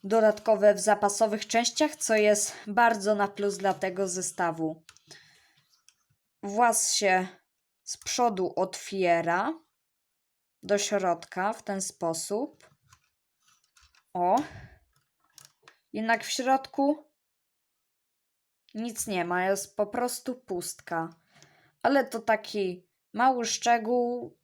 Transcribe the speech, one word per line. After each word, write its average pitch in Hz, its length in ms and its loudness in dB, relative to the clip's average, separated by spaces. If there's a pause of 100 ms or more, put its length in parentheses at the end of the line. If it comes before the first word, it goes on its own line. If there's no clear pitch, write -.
dodatkowe 214 680 4
w 202 60 0
zapasowych 208 680 2
częściach, 240 480 0
co - 200 0
jest 208 380 4 (140)
bardzo 208 480 4
na 202 120 0
plus 202 300 -4
dla 190 160 0
tego 190 340 -4
zestawu. 165 760 -4 (1600)
Włas 220 500 2
się 185 340 2 (640)
z - 40 -12
przodu 196 580 -2
otwiera 185 1040 0 (1040)
do 202 140 0
środka 190 760 -2
w - 100 -12
ten 196 180 -6
sposób. 185 880 -6 (1400)
O. 180 220 2 (1600)
Jednak 226 300 0
w - 60 -12
środku 269 800 0 (1600)
nic 220 340 -8
nie 185 180 -2
ma, 180 200 -2
jest 196 300 -2
po 208 120 -2
prostu 247 480 -6
pustka. 175 720 -8 (760)
Ale 262 220 4
to 226 140 -10
taki 208 680 -2 (260)
mały 240 320 2
szczegół 240 1000 0